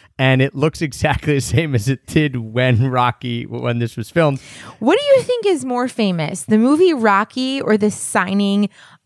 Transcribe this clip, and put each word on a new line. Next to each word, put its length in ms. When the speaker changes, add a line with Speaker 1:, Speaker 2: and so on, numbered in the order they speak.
Speaker 1:
and 220
it 140
looks 260
exactly 540
the 60
same 340
as 140
it 180
did 300
when 540
Rocky, 560
when 320
this 180
was 140
filmed. 300
Speaker 2:
What 200
do 60
you 60
think 240
is 180
more 240
famous, 560
the 140
movie 360
Rocky 680
or 160
the 140
signing 800